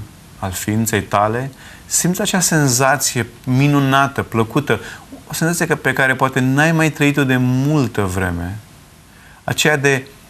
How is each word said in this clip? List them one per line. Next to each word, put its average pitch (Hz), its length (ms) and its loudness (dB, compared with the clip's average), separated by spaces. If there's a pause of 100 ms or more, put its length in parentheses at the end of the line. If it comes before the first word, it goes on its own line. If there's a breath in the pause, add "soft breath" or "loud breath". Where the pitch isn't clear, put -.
(380)
al 95 120 -6
ființei 107 520 -2
tale, 110 480 0 (360 loud breath)
simți - 340 -2
acea 196 200 0
senzație 135 880 2 (180)
minunată, 139 760 2
plăcută, 113 580 -2 (500 loud breath)
o - 20 -12
senzație 170 340 -2
că, 156 80 2
pe 131 180 -2
care 131 220 2
poate 131 260 0
n-ai 139 320 2
mai 160 180 2
trăit-o 143 340 2
de 131 120 2
multă 127 680 0
vreme, 92 560 -4 (880 loud breath)
aceea 151 320 0
de, 135 300 0 (240)